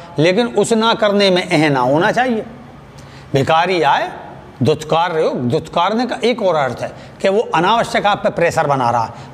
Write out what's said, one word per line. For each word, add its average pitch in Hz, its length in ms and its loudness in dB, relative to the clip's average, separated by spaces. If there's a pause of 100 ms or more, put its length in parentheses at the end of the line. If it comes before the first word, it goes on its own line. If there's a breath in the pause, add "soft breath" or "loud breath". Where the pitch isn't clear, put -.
(180 loud breath)
लेकिन 185 280 2
उस 208 260 0
ना 226 220 2
करने 202 360 2
में 180 180 0
अह 156 220 2
ना 131 100 2
होना 156 320 2
चाहिए। 226 320 -2 (880 loud breath)
भिखारी 165 480 2
आए, 220 300 2 (500)
दुत्कार 156 500 0
रहे 160 120 0
हो, 262 60 0
दुत्कारने 175 760 -2
का - 180 -6
एक 233 180 0
और 185 120 2
अर्थ 131 260 -2
है 117 120 -8 (300 loud breath)
कि 196 60 2
वो 202 120 2
अनावश्यक 202 640 0
आप 202 120 2
पे 208 120 -2
प्रेशर 160 360 0
बना 131 240 0
रहा 120 140 0
है, 110 60 -8 (240 loud breath)